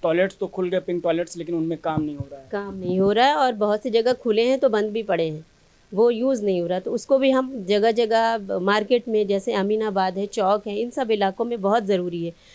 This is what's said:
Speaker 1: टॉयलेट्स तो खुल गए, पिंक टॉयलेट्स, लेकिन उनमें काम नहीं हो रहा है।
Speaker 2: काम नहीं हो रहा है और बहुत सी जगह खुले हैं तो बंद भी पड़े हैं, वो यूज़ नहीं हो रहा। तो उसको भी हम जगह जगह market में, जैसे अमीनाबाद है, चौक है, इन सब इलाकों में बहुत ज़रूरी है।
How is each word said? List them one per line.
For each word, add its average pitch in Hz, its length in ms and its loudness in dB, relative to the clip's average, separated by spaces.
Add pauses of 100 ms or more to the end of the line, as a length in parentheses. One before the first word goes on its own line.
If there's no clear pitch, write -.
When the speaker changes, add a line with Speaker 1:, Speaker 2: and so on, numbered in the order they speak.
Speaker 1:
टॉयलेट्स 180 360 0
तो 196 80 -4
खुल 185 220 -4
गए, 185 100 0
पिंक 175 240 -4
टॉयलेट्स, 170 340 -2
लेकिन 170 180 -6
उनमें 165 220 -2
काम 160 240 -2
नहीं 151 140 -6
हो 139 160 -10
रहा 139 80 -16
है। 135 120 -20
Speaker 2:
काम 202 240 -6
नहीं 185 240 -2
हो 196 120 4
रहा 220 140 4
है 285 100 4
और 262 180 2
बहुत 208 300 0
सी 262 60 -4
जगह 226 240 2
खुले 226 320 0
हैं 262 140 2
तो 269 100 4
बंद 214 220 0
भी 220 120 -4
पड़े 175 260 0
हैं, 156 160 -10 (460)
वो 220 200 4
यूज़ 240 340 0
नहीं 185 160 2
हो 170 60 -2
रहा। 180 120 -2
तो 185 120 -8
उसको 269 260 0
भी 262 140 4
हम 262 340 0
जगह 208 260 2
जगह 226 680 0
market 214 480 2
में, 214 200 2
जैसे 196 260 -2
अमीनाबाद 196 640 0
है, 196 80 -2
चौक 202 420 0
है, 202 120 -6
इन 240 100 -4
सब 240 220 -4
इलाकों 202 340 0
में 240 160 -6
बहुत 208 220 2
ज़रूरी 180 420 -2
है। 165 80 -8 (220)